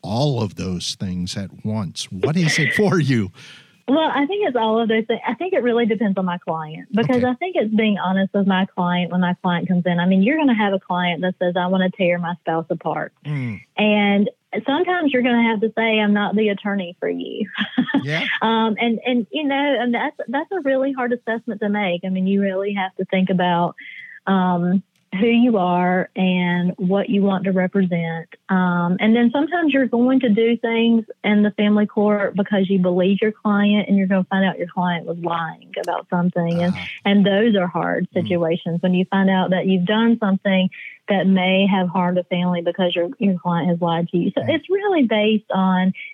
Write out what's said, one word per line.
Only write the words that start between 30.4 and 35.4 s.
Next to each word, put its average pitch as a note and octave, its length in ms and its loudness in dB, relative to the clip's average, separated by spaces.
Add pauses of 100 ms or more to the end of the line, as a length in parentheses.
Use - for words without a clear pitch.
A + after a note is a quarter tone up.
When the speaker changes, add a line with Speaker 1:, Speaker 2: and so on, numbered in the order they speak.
Speaker 2:
things A3+ 480 2 (200)
in G#3 180 4
the G#3 80 2
family G#3 360 2
court G#3 500 0
because G3 340 0
you G3 80 2
believe F3+ 420 2
your G#3+ 120 0
client, G#3 560 0
and G3 100 4
you're F#3+ 80 2
gonna F#3+ 240 2
find F#3+ 160 2
out F3+ 100 -2
your F3 120 -6
client F3 380 -2
was E3+ 120 -6
lying E3 540 -6 (100)